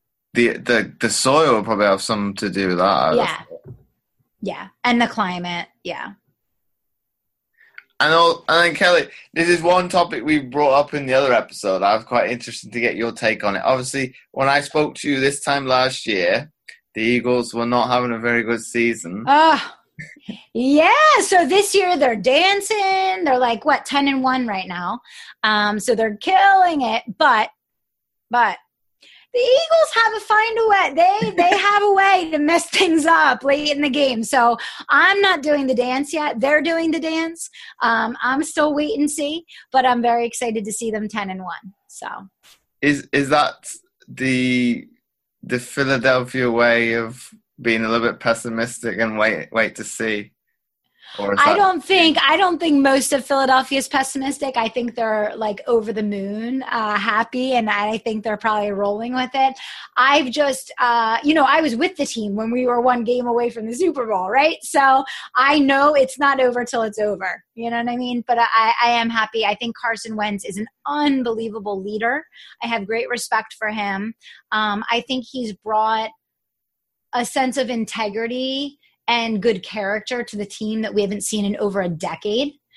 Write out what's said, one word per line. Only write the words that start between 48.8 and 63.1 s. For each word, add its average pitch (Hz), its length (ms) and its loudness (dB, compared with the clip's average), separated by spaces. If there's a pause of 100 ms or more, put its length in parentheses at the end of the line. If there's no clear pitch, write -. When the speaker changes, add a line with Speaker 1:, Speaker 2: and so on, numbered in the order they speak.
Speaker 1:
and 110 180 -2
wait, 107 360 0
wait 110 220 -2
to 107 100 -14
see? 107 480 -6 (880)
Or - 140 -2
is - 80 2
Speaker 2:
I 285 80 6
Speaker 1:
that 349 80 4
Speaker 2:
don't 370 260 2
think, 330 380 4
I 302 160 2
don't 359 200 2
think 294 240 2
most 269 300 2
of 269 140 0
Philadelphia 269 520 2
is 269 120 -4
pessimistic. 269 680 -4
I 226 140 0
think 240 260 -4
they're, 220 400 -2
like, 214 320 -4
over 226 240 0
the 214 120 -4
moon, 214 600 -4
uh, 214 340 -2
happy, 226 540 0
and 226 180 2
I 208 280 0
think 220 260 -6
they're 214 140 -2
probably 208 340 -2
rolling 208 420 -4
with 254 200 -2
it. 269 200 2 (440)
I've 262 340 4
just, 277 480 -2
uh, 233 420 2
you 294 120 2
know, 311 100 4
I 285 160 4
was 277 160 0
with 359 220 -2
the 277 80 -2
team 208 300 -6
when 220 140 -4
we 254 160 -2
were 240 140 2
one 247 240 2
game 240 240 0